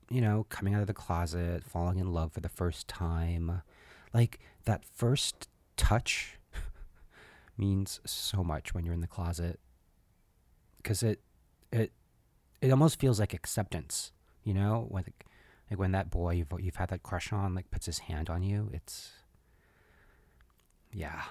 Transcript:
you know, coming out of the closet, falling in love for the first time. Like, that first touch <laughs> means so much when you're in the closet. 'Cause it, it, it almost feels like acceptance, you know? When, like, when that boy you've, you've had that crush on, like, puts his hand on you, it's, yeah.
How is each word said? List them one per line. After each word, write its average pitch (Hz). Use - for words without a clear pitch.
you 123
know, 107
coming 98
out 104
of 101
the 101
closet, 85
falling 90
in 92
love 80
for -
the 82
first -
time. 85
Like, 117
that -
first -
touch -
<laughs> -
means 98
so -
much 76
when 85
you're 85
in 85
the 85
closet. 85
'Cause 104
it, 110
it, 113
it 131
almost 143
feels 127
like 104
acceptance, -
you 104
know? 107
When, 95
like, 95
when 95
that 95
boy 87
you've, 85
you've 90
had 92
that 90
crush -
on, 98
like, 90
puts -
his 85
hand 80
on 90
you, 104
it's, -
yeah. 80